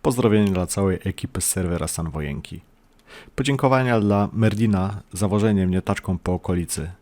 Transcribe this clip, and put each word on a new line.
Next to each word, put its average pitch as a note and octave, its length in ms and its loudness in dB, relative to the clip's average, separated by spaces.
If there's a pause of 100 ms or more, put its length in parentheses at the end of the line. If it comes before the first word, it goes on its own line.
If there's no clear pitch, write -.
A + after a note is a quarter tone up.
Pozdrowienie G#2+ 500 2
dla F#2 160 0
całej F#2+ 360 0
ekipy - 380 -6
z - 40 -4
serwera E2+ 420 -2
Stan E2 220 -6
Wojenki. D2+ 520 -8 (760)
Podziękowania C3 640 2
dla G2+ 340 2
Merdina G#2 680 2 (120)
za G2+ 140 -2
wożenie G2+ 400 2
mnie F#2 140 2
taczką F#2+ 360 -4
po - 160 -2
okolicy. F2 580 -4 (100)